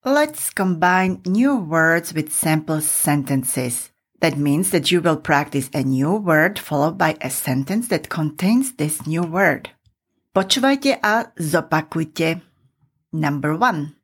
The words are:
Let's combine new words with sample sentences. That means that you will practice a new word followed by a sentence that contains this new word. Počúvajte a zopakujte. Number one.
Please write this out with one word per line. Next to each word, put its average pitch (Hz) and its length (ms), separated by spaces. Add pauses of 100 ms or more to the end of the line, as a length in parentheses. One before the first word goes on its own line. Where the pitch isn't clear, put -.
Let's 302 500
combine 185 720
new 240 320
words 165 560
with 156 160
sample 156 480
sentences. 135 1120 (320)
That 147 160
means 147 320
that 175 240
you 170 80
will 160 160
practice 143 560
a 139 80
new 135 320
word 180 480
followed 151 400
by 156 160
a - 160
sentence 151 560
that 180 160
contains 185 720
this 151 320
new 170 160
word. 165 480 (640)
Počúvajte 269 640
a 220 320
zopakujte. 160 1040 (720)
Number 147 480
one. 175 460